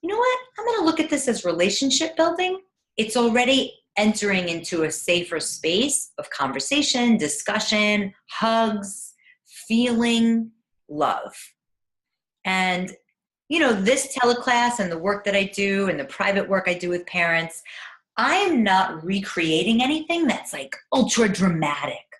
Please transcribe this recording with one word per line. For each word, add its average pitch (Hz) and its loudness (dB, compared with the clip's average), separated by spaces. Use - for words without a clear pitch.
You 320 -6
know 427 -2
what? 508 2
I'm 440 -6
gonna 453 0
look 320 2
at 311 0
this 269 -2
as 220 -2
relationship 202 0
building, 359 0
it's 214 -2
already 247 2
entering 202 0
into 165 -4
a 156 0
safer 175 -2
space 202 -2
of 147 -10
conversation, 233 0
discussion, 208 0
hugs, 226 -2
feeling 226 2
love. 147 -2
And, 185 -2
you 330 0
know, 277 4
this 220 0
teleclass 240 2
and 185 -2
the 165 -6
work 202 -2
that 202 0
I 196 4
do 196 0
and 165 0
the 139 -6
private 196 -2
work 185 0
I 180 0
do 175 -4
with 175 -4
parents, 165 -2
I 269 2
am 359 2
not 190 2
recreating 185 0
anything 311 0
that's, - -2
like, - -10
ultra 233 2
dramatic. 156 -2